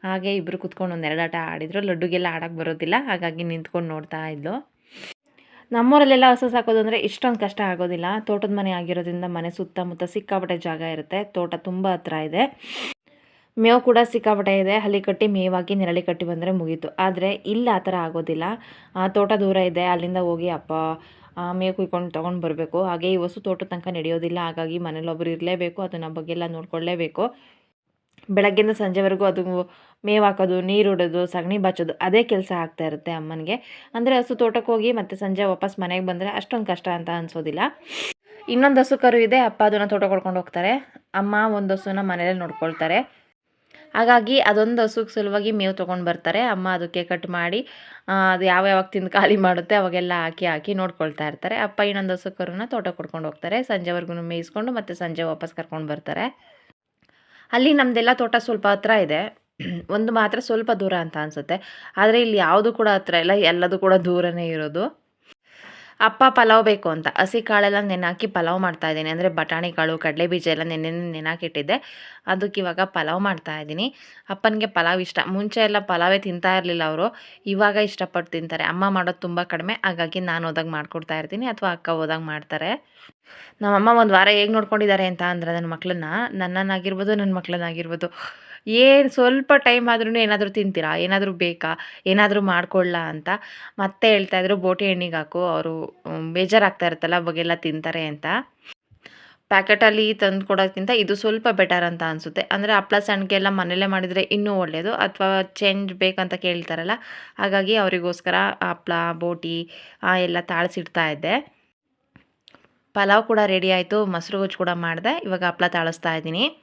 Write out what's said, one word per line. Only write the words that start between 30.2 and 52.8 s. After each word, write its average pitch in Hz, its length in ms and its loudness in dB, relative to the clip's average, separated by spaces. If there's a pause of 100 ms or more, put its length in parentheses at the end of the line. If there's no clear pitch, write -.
ಹಾಕೋದು, 190 360 2
ನೀರು 196 320 2
ಇಡೋದು, 175 340 0
ಸಗಣಿ 180 320 -4
ಬಾಚೋದು, 185 420 0
ಅದೇ 185 220 4
ಕೆಲ್ಸ 196 300 0
ಆಗ್ತಾ 165 320 -4
ಇರುತ್ತೆ 156 260 -6
ಅಮ್ಮನ್ಗೆ. 160 440 -6 (400)
ಅಂದ್ರೆ 247 220 2
ಹಸು 247 200 0
ತೋಟಕ್ಕೆ 233 360 0
ಹೋಗಿ 226 200 2
ಮತ್ತೆ 196 240 -4
ಸಂಜೆ 190 280 -2
ವಾಪಸ್ 190 340 -2
ಮನೆಗೆ 185 280 -2
ಬಂದ್ರೆ 185 240 -4
ಅಷ್ಟೊಂದ್ 214 360 -4
ಕಷ್ಟ 185 220 -4
ಅಂತ 170 280 -4
ಅನ್ಸೋದಿಲ್ಲ. 165 440 -6 (880)
ಇನ್ನೊಂದ್ 262 300 4
ಹಸು 262 200 4
ಕರು 240 200 6
ಇದೆ, 226 200 4
ಅಪ್ಪ 226 240 2
ಅದನ್ನ 208 220 4
ತೋಟಕ್ಕೆ 202 260 0
ಹೊಡ್ಕೊಂಡು 185 300 0
ಹೋಗ್ತಾರೆ. 180 320 -2 (420)
ಅಮ್ಮ 202 220 0 (180)
ಒಂದ್ 196 180 -2
ಹಸುನ 196 300 -4
ಮನೇಲೆ 180 300 0
ನೋಡ್ಕೊಳ್ತಾರೆ. 165 880 -2 (720)
ಹಾಗಾಗಿ 240 460 6
ಅದೊಂದ್ 220 400 4
ಹಸುಗ್ 220 300 0
ಸಲುವಾಗಿ 208 420 -2
ಮೇವು 190 220 0
ತಗೊಂಡ್ 180 300 -4
ಬರ್ತಾರೆ. 170 360 -2
ಅಮ್ಮ 190 320 -2
ಅದಕ್ಕೆ 175 320 -4
ಕಟ್ 175 220 -4
ಮಾಡಿ, 180 420 -4 (400)
ಆ, 190 240 4
ಅದು 185 120 0
ಯಾವ 185 220 6
ಯಾವಾಗ 190 180 4
ತಿಂದು 185 260 -4
ಖಾಲಿ 202 260 4
ಮಾಡುತ್ತೆ 180 380 2
ಅವಾಗೆಲ್ಲ 180 420 0
ಹಾಕಿ 165 300 -4
ಹಾಕಿ 165 280 -2
ನೋಡ್ಕೊಳ್ತಾ 160 540 -4
ಇರ್ತಾರೆ. 185 280 -6
ಅಪ್ಪ 208 240 -2
ಇನ್ನೊಂದ್ 196 320 0
ಹಸು 185 240 -8
ಕರುನ 180 300 -6
ತೋಟಕ್ಕೆ 190 300 -6